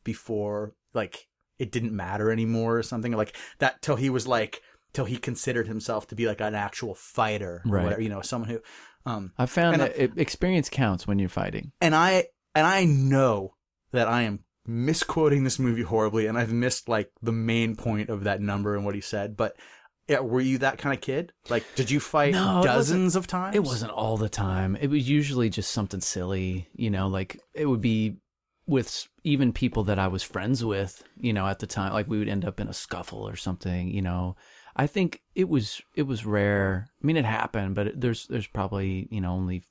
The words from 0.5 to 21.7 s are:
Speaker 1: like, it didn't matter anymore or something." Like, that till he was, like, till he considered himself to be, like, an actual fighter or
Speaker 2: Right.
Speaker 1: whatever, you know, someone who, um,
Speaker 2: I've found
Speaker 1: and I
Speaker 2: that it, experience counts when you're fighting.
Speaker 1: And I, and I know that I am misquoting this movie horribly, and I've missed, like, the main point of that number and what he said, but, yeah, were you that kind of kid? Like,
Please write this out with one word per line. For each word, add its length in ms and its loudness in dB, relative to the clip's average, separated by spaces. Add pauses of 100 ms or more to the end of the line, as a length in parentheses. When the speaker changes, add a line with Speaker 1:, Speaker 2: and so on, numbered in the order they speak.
Speaker 1:
like, 320 -4 (320)
it 140 -4
didn't 240 -2
matter 340 0
anymore 480 2
or 60 0
something." 280 -4
Like, 240 0 (220)
that 240 0
till 140 0
he 120 2
was, 200 0
like, 340 0 (300)
till 140 -2
he 100 -4
considered 500 -2
himself 420 -4
to 60 -12
be, 140 0
like, 120 -4
an 140 0
actual 400 -4
fighter 720 -2
or 60 2
Speaker 2:
Right. 120 4
Speaker 1:
whatever, 180 0
you 60 -2
know, 120 -6
someone 300 -4
who, 100 -6 (440)
um, 320 -8
Speaker 2:
I've 140 0
found 240 4
Speaker 1:
and 80 4
I 60 4
Speaker 2:
that 120 -4
it, 160 2
experience 520 0
counts 400 0
when 100 2
you're 100 2
fighting. 520 -6
Speaker 1:
And 140 4
I, 320 4 (280)
and 120 6
I 180 4
know 720 4 (380)
that 160 4
I 140 2
am 180 -2 (260)
misquoting 800 2
this 140 0
movie 240 2
horribly, 440 2
and 100 -2
I've 160 0
missed, 380 0
like, 200 0 (120)
the 100 0
main 440 2
point 340 -2
of 140 -4
that 180 0
number 340 -2
and 80 -2
what 100 -2
he 60 -6
said, 340 -6
but, 220 -2 (520)
yeah, 120 4
were 220 0
you 160 2
that 180 0
kind 180 -2
of 60 -6
kid? 320 -4 (160)
Like, 160 0 (100)